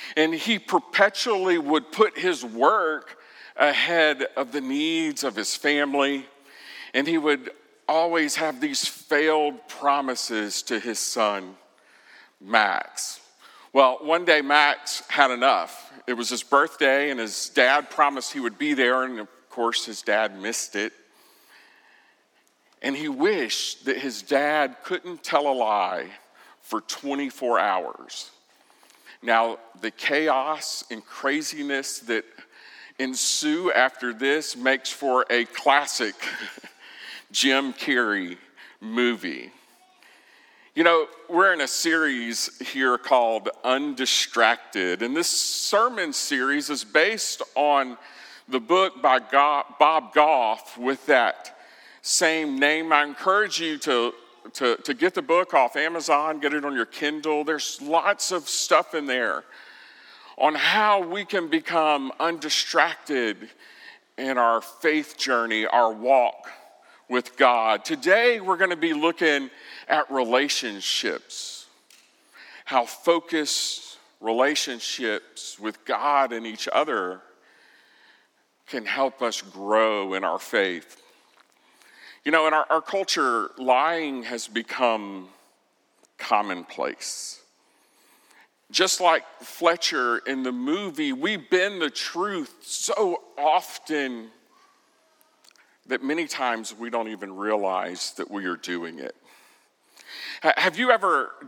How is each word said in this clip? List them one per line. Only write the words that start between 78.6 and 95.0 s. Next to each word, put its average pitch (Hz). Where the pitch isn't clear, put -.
can 113
help 135
us 117
grow 98
in 95
our 87
faith. 95
You 147
know, 160
in 156
our, 156
our 156
culture, 147
lying 135
has 117
become 107
commonplace. -
Just -
like 165
Fletcher 143
in 131
the 127
movie, 147
we 180
bend 185
the 147
truth 180
so -
often 143